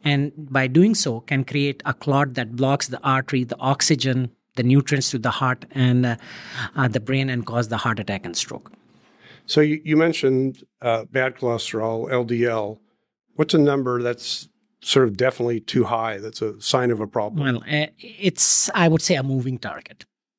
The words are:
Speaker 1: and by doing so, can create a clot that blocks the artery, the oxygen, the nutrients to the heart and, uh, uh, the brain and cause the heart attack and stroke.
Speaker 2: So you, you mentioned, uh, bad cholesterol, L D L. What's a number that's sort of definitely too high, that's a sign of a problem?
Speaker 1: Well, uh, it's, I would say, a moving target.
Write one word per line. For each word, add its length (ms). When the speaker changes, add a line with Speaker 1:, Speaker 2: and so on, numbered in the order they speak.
Speaker 1:
and 320
by 300
doing 280
so, 260
can 240
create 400
a 100
clot 400
that 220
blocks 320
the 140
artery, 420
the 140
oxygen, 720
the 60
nutrients 480
to 80
the 120
heart 400
and, 340
uh, 120
uh, 120
the 120
brain 300
and 160
cause 220
the 80
heart 220
attack 260
and 120
stroke. 360
Speaker 2:
So 140
you, 240
you 120
mentioned, 680
uh, 240
bad 320
cholesterol, 720
L 140
D 220
L. 340
What's 200
a 40
number 440
that's 460
sort 240
of 100
definitely 440
too 240
high, 340
that's 220
a 200
sign 300
of 100
a 60
problem? 380
Speaker 1:
Well, 260
uh, 160
it's, 760
I 140
would 140
say, 120
a 80
moving 360
target. 480